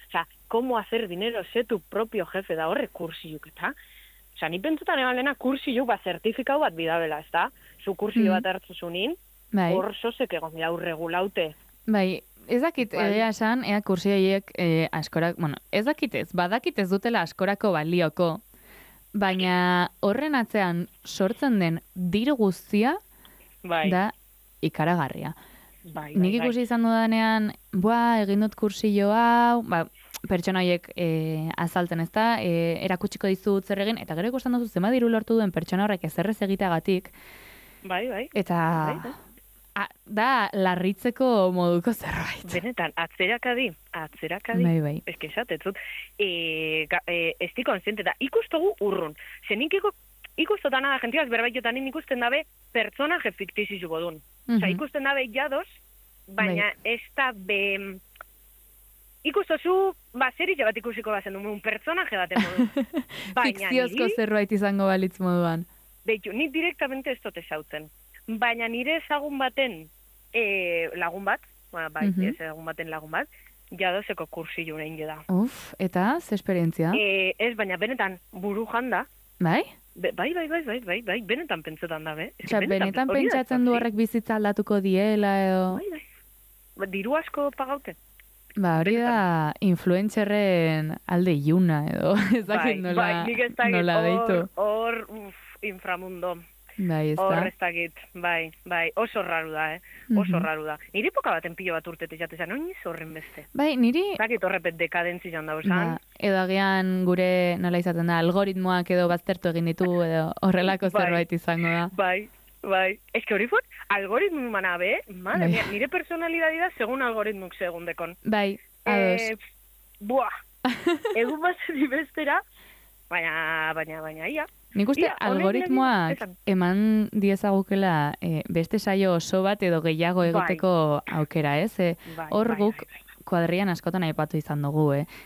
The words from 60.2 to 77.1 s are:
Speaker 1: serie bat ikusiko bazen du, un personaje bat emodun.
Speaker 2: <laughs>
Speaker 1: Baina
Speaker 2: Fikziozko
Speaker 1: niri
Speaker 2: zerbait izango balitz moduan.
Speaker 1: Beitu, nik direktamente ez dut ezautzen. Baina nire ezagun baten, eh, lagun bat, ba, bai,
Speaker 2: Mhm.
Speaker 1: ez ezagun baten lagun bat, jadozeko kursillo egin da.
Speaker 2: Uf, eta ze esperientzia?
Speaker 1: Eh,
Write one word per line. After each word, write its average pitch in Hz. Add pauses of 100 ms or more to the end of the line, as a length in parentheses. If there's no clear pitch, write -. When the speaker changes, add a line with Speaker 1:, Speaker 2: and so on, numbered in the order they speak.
Speaker 1:
serie 359
bat 220
ikusiko 220
bazen 196
du, 196
un 202
personaje 311
bat 180
emodun. 220 (320)
Speaker 2:
<laughs> -
Speaker 1:
Baina 240
Speaker 2:
Fikziozko 254
Speaker 1:
niri 440
Speaker 2:
zerbait 214
izango 196
balitz 190
moduan. 175 (420)
Speaker 1:
Beitu, 220
nik 285
direktamente 285
ez -
dut 202
ezautzen. 156 (400)
Baina 233
nire 247
ezagun 294
baten, 254 (480)
eh, 185 (100)
lagun 175
bat, 202 (320)
ba, 165
bai, 156
Speaker 2:
Mhm. 185
Speaker 1:
ez 277
ezagun 160
baten 160
lagun 156
bat, 190 (420)
jadozeko 185
kursillo 160
egin 156
da. 156
Speaker 2:
Uf, 190
eta 190
ze -
esperientzia? 170
Speaker 1:
Eh, 190